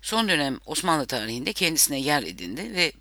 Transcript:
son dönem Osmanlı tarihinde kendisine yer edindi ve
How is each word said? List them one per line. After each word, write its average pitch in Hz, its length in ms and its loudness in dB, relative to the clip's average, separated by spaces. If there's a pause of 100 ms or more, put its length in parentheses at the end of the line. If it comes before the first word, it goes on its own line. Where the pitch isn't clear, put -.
son 220 280 0
dönem 143 360 2
Osmanlı 156 400 0
tarihinde 117 480 -4
kendisine 156 460 2
yer 139 240 2
edindi 92 500 -8
ve 175 280 2